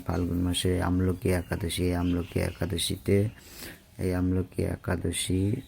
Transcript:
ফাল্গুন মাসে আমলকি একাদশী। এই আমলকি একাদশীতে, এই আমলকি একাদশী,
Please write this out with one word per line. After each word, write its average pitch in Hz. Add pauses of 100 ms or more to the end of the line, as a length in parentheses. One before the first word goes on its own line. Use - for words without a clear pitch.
ফাল্গুন 87
মাসে 90 (120)
আমলকি 90
একাদশী। 85
এই 90
আমলকি 87
একাদশীতে, 90 (800)
এই 92
আমলকি 92
একাদশী, 90 (260)